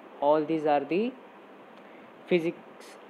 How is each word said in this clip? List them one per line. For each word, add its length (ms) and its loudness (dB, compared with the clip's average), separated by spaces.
all 240 4
these 220 -2
are 180 4
the 80 2
physics, 680 -2